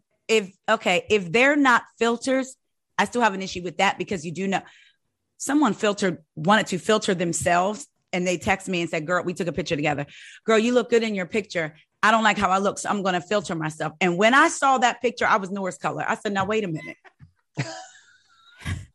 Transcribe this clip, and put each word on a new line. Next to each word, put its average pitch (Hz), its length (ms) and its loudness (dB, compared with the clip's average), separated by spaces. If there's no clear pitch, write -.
if, 214 240 0
okay, 202 420 0
if 190 220 2
they're 269 240 4
not 262 260 4
filters, 254 560 0
I 202 80 2
still 240 160 -2
have 214 120 2
an 190 80 -6
issue 185 200 -10
with 170 160 -10
that 190 180 2
because 170 300 -6
you 175 60 -8
do 185 140 -4
know, 190 140 0
someone 277 340 2
filtered, 202 460 -2
wanted 190 320 2
to 185 100 -4
filter 214 360 0
themselves 180 720 -2
and 180 140 -2
they 180 100 0
text 190 320 -2
me 175 140 -2
and 165 80 -4
said, 165 160 -4
"Girl, 180 180 -2
we 180 80 -4
took 170 160 -6
a 160 40 -6
picture 170 240 -4
together. 143 280 -2
Girl, 220 140 4
you 240 160 2
look 233 160 2
good 233 120 4
in 220 120 -4
your 190 120 -2
picture. 170 480 -6
I 208 80 6
don't 220 140 4
like 208 120 4
how 196 140 2
I 190 80 4
look, 196 200 0
so - 120 -6
I'm 202 120 0
gonna 180 200 0
filter 208 320 -2
myself." 156 380 -6
And 175 160 2
when 220 160 6
I 302 140 6
saw 269 300 2
that 247 220 2
picture, 240 260 0
I 214 100 4
was 190 140 -4
Norris 190 280 -6
color. 156 280 -4
I 220 100 -2
said, 214 180 -6
"Now, 196 100 0
wait 214 200 -2
a 185 40 -6
minute." 143 280 -8
<laughs> 143 80 -4